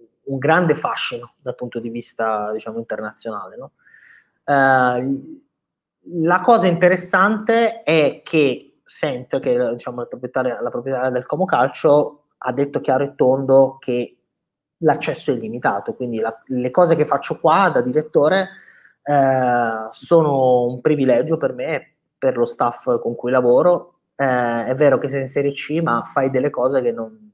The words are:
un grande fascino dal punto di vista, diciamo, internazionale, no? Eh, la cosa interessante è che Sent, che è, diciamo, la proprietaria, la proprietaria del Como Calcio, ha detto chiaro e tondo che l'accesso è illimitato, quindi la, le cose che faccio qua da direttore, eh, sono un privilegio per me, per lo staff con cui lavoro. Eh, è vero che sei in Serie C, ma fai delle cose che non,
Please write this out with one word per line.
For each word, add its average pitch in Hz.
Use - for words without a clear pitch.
un 135
grande 165
fascino -
dal 127
punto 120
di 117
vista, 113
diciamo, 110
internazionale, 107
no? 135
Eh, 131
la 175
cosa 190
interessante 202
è 151
che -
Sent, 131
che 127
è, 123
diciamo, 123
la 120
proprietaria, 123
la 123
proprietaria 131
del 123
Como 160
Calcio, 147
ha 127
detto 143
chiaro 135
e 139
tondo 135
che 123
l'accesso 151
è -
illimitato, 113
quindi 120
la, 113
le 127
cose 165
che 147
faccio 147
qua 170
da 123
direttore, 151
eh, 123
sono 135
un 123
privilegio 143
per 135
me, 135
per 127
lo 120
staff 120
con 117
cui 123
lavoro. 131
Eh, 123
è 131
vero 139
che 143
sei 135
in 131
Serie 143
C, 151
ma 117
fai 135
delle 135
cose 131
che 120
non, 110